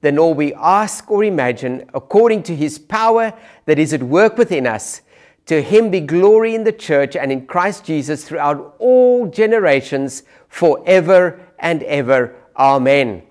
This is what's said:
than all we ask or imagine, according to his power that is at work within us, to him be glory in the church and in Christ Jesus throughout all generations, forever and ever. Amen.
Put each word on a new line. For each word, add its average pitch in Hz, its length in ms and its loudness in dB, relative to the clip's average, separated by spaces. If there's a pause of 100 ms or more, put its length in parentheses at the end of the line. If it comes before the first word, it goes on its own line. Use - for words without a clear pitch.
than 147 180 0
all 160 140 4
we 147 220 -4
ask 196 560 -2
or 208 120 0
imagine, 131 680 -4
according 214 500 0
to 170 140 -10
his 147 220 -6
power 226 560 -2 (320)
that 156 120 2
is 151 140 0
at 143 100 -4
work 196 360 2
within 170 280 0
us, - 360 -6 (420)
to 160 160 0
him 208 300 2
be 185 100 -2
glory 202 540 2
in 226 100 -4
the 220 80 0
church 143 420 -2
and 139 160 -4
in 135 160 -6
Christ 180 380 -4
Jesus 147 400 -6
throughout 147 540 -6
all 247 480 2
generations, 151 960 0 (260)
forever 180 920 2 (200)
and 165 240 -4
ever. 131 520 0 (220)
Amen. 135 760 2